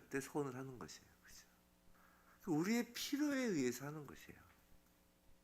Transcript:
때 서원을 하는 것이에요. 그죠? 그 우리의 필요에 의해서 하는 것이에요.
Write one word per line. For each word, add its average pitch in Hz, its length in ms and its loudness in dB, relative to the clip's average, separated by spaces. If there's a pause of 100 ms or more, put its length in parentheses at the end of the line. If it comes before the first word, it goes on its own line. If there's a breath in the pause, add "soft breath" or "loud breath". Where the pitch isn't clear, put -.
(100)
때 139 100 2
서원을 135 360 -2
하는 131 220 -8
것이에요. - 300 -12 (140)
그죠? - 240 -20 (960 soft breath)
그 202 80 -4
우리의 214 420 4
필요에 285 460 2
의해서 143 480 2
하는 151 200 -6
것이에요. - 340 -16 (1040)